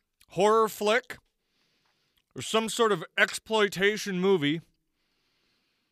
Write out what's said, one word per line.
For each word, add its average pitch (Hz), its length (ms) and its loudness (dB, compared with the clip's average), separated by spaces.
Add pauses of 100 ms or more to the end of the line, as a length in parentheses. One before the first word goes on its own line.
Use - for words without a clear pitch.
(300)
horror 214 400 2
flick, 214 480 -2 (1160)
or 127 60 -12
some 220 280 -2
sort 226 220 0
of 175 120 -2 (140)
exploitation 202 1000 0
movie, 170 420 2 (1300)